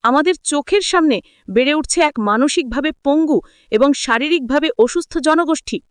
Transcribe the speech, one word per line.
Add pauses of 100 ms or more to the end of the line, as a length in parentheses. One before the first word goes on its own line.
আমাদের
চোখের
সামনে (280)
বেড়ে
উঠছে
এক
মানসিকভাবে
পঙ্গু (300)
এবং
শারীরিকভাবে
অসুস্থ
জনগোষ্ঠী। (120)